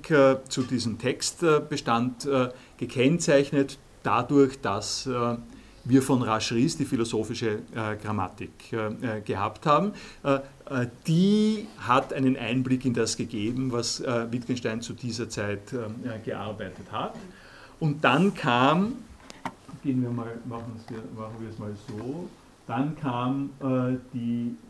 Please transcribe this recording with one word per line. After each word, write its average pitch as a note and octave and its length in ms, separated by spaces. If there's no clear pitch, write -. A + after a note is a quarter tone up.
äh, C3+ 280
zu C3 140
diesem A#2+ 340
Textbestand, C3+ 1300
äh, C3 240
gekennzeichnet C#3+ 1000
dadurch, B2+ 600
dass, G#2 440
äh, A#2+ 320
wir B2+ 140
von B2+ 220
Rasch A2 280
Ries B2 260
die C#3 80
philosophische, A2+ 720
äh, G#2+ 260
Grammatik, G2 720
äh, A2 440
äh, G#2 40
gehabt G#2 460
haben. E3 240
Äh, C#3 160
äh, B2 200
die G#3 640
hat B2+ 340
einen C3 260
Einblick B2+ 480
in B2 100
das A2+ 220
gegeben, B2+ 540
was, A#2+ 280
äh, A#2+ 320
Wittgenstein A#2+ 500
zu A#2+ 120
dieser A2 360
Zeit, G2+ 440
ähm, A#2 300
äh, A2+ 220
gearbeitet G2+ 640
hat. B2+ 220
Und D3 240
dann D#3 300
kam, D3+ 600
gehen B2+ 180
wir A#2+ 80
mal, A#2 360
machen A#2 420
wir, A2 160
machen A2 240
wir A2+ 100
es G#2 100
mal G#2 160
so, B2 400
dann C#3 340
kam, C3+ 600
äh, B2+ 380
die A#2+ 440